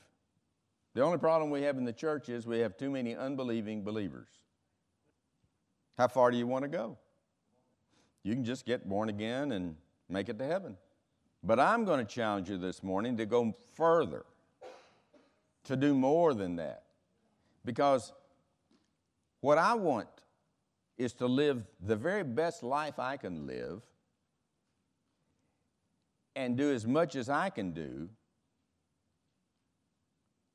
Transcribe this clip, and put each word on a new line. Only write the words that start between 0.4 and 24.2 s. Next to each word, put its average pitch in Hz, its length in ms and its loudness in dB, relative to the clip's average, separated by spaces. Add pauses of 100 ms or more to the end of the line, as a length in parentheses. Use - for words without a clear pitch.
The 117 80 4
only 165 160 2
problem 160 320 4
we 139 120 0
have 143 140 0
in 127 80 -2
the 117 80 -2
church 151 360 -4
is 120 180 -6
we 117 120 0
have 110 180 0
too 135 120 -4
many 123 260 -4
unbelieving 113 680 -4
believers. 95 460 -6 (1700)
How 123 80 6
far 123 240 6
do 120 60 2
you 120 100 0
want 131 160 -2
to 143 40 -4
go? 117 300 -6 (1300)
You 101 100 -2
can 131 100 -2
just 120 220 -6
get 117 240 -4
born 107 200 -2
again 120 420 -4
and 90 240 -6 (340)
make 98 180 -4
it 110 120 -8
to 131 60 -6
heaven. 156 300 -4 (680)
But 113 160 4
I'm 214 260 6
gonna 143 200 2
challenge 104 440 -2
you 98 80 -4
this 92 240 -6
morning 101 360 -2
to 110 100 -2
go 117 280 2 (200)
further, 151 500 2 (1400)
to 135 100 -2
do 143 180 4
more 143 400 4
than 92 220 -2
that. 73 300 -8 (760)
Because 131 500 2 (1300)
what 147 180 6
I 220 160 4
want 151 320 -2 (880)
is 123 160 -4
to 123 140 -2
live 131 360 2 (180)
the 107 140 0
very 180 280 -2
best 151 400 -2
life 143 340 -4
I 131 200 -4
can 85 280 -8
live 65 360 -8 (2500)